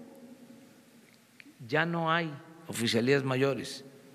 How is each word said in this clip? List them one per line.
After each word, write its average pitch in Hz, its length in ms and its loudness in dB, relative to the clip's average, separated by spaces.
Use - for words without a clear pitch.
Ya 151 180 2
no 170 260 0
hay 165 220 0
oficialías 117 560 4
mayores 131 640 0